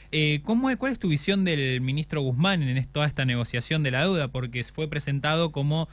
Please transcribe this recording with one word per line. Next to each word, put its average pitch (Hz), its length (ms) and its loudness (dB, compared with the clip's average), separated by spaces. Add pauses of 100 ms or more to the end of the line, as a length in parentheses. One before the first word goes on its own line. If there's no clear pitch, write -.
(120)
Eh, 151 320 2
¿cómo 247 280 2
es, 240 60 0
cuál 269 140 0
es 233 80 -4
tu 196 80 -2
visión 190 380 2
del 135 340 0
ministro 143 420 -2
Guzmán 147 420 2
en 127 120 0
es-, 131 140 -2
toda 147 160 0
esta 139 180 -2
negociación 123 600 0
de 135 80 0
la 127 100 2
deuda? 170 280 2
Porque 123 340 -4
fue 156 260 -6
presentado 151 600 0
como 151 420 0